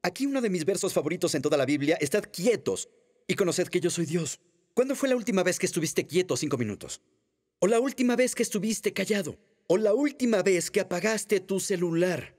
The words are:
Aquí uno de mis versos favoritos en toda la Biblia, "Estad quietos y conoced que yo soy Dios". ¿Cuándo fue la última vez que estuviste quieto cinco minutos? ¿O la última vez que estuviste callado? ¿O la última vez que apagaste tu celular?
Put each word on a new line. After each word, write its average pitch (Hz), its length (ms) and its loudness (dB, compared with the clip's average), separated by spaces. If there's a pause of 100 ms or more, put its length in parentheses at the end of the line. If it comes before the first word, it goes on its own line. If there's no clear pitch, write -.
Aquí 214 240 -2
uno 277 140 -2
de 226 100 0
mis 175 120 -2
versos 185 300 -2
favoritos 160 420 0
en 143 60 0
toda 151 160 2
la 135 80 4
Biblia, 143 340 2
"Estad 185 320 0
quietos 170 560 -2 (400)
y - 60 -2
conoced 175 340 0
que 180 140 0
yo 170 80 0
soy 165 160 -2
Dios". 156 340 -4 (360)
¿Cuándo 262 200 2
fue 269 140 -2
la 254 80 2
última 226 260 0
vez 180 140 0
que - 80 -2
estuviste 160 400 -2
quieto 170 320 0
cinco 143 200 -2
minutos? 107 440 -6 (580)
¿O 180 80 2
la 226 120 4
última 247 360 0
vez 247 200 2
que 240 80 0
estuviste 208 500 -2
callado? 190 440 -2 (280)
¿O 170 120 4
la 214 160 2
última 247 500 2
vez 180 280 2
que - 80 2
apagaste 190 640 0
tu 190 180 -2
celular? 170 800 0